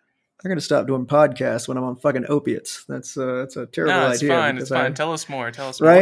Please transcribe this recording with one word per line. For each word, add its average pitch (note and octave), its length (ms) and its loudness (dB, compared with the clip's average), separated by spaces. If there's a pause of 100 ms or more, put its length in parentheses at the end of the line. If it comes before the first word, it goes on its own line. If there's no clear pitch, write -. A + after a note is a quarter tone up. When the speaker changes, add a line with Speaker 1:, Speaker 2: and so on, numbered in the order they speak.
(440)
Speaker 1:
I F#3 40 -8
gotta F3 140 -2
stop C3+ 260 0
doing C3 180 -2
podcasts C3 640 2
when C3 100 -6
I'm B2+ 60 -2
on B2 140 -6
fucking C3 320 -2
opiates. - 580 -4
That's, C3 300 -10
uh, B2+ 220 -4
that's C3 180 -10
a B2 100 -8
terrible D#3+ 260 0
Speaker 2:
No, D3+ 160 2
it's B2 140 0
Speaker 1:
idea D3 60 2
Speaker 2:
fine. D#3 260 2
Speaker 1:
because C3+ 160 -8
Speaker 2:
It's F3 60 0
fine. C3+ 140 0
Speaker 1:
I C3+ 40 -10
Speaker 2:
Tell D#3 180 -2
us - 160 -8
more. B2 220 -6
Tell C3+ 180 -10
us B2+ 120 -12
more. D#3 100 8
What's F3+ 100 10